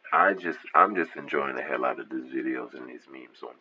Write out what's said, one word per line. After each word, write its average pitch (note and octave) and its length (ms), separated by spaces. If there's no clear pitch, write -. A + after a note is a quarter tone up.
I F2+ 220
just, F2 260
I'm F#2+ 200
just E2+ 220
enjoying C#2+ 400
the C2 60
hell C2 220
out B1 160
of A1 80
these B1+ 240
videos B1+ 420
and B1+ 140
these B1 200
memes B1+ 340
on A#1+ 180